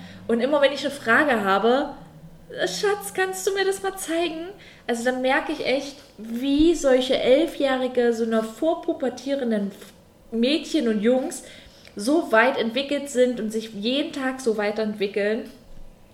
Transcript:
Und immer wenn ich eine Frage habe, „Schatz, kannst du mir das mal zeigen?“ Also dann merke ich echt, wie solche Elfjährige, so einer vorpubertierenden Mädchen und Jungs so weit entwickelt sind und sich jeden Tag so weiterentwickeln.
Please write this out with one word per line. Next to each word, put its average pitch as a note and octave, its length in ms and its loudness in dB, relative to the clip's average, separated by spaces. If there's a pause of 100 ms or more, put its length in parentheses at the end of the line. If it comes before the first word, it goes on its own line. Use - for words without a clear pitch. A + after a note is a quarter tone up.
(280)
Und A#3 120 2
immer C#4 200 2
wenn C#4 140 6
ich - 100 -6
eine C#4 100 -2
Frage A#3+ 480 2
habe, A3+ 520 2 (720)
„Schatz, G4+ 480 -2
kannst F#4+ 320 -2
du G4 80 2
mir G4 100 0
das G4 180 -2
mal F#4+ 140 -4
zeigen?“ E4 540 -4 (360)
Also A#3 160 -2
dann B3+ 200 0
merke C#4+ 280 0
ich - 160 -6
echt, C4+ 300 -2 (220)
wie C#4 580 2
solche C4 420 4
Elfjährige, B3+ 920 2
so A3+ 100 -2
einer A3 220 0
vorpubertierenden C4 1300 -2 (580)
Mädchen C4+ 560 0
und G#3+ 140 0
Jungs C4 420 2 (540)
so C4+ 340 0
weit A#3+ 280 4
entwickelt C#4 520 -2
sind B3 300 2
und G#3+ 100 -4
sich A3 220 -6
jeden C4 400 -2
Tag C4 280 -4
so A3 180 0
weiterentwickeln. G#3 920 -2 (640)